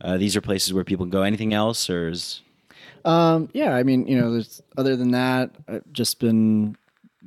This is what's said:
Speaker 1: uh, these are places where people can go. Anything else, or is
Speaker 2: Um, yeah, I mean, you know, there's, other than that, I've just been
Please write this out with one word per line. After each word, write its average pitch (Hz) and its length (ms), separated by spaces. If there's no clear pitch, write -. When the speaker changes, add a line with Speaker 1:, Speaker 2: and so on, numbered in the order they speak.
Speaker 1:
uh, 90 160
these 98 180
are 101 60
places 95 320
where 92 100
people 92 220
can 87 40
go. 95 120
Anything 107 320
else, 107 340
or 87 200
is 85 340
Speaker 2:
Um, 165 480
yeah, 247 220
I 123 80
mean, 127 240
you 131 120
know, 117 140
there's, 117 300
other 131 200
than 123 160
that, 127 380
I've 117 140
just - 260
been 110 580